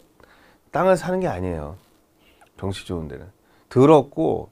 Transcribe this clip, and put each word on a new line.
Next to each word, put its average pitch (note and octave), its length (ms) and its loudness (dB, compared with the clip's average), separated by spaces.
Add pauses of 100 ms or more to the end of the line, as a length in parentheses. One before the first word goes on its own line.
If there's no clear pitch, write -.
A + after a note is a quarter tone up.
(720)
땅을 F3+ 260 2
사는 F#3 220 -6
게 F#3 80 -2
아니에요. F2 480 -6 (800)
경치 F#2+ 280 -8
좋은 E2 220 -8
데는 C#2 200 -16 (420)
더럽고 C#3 840 2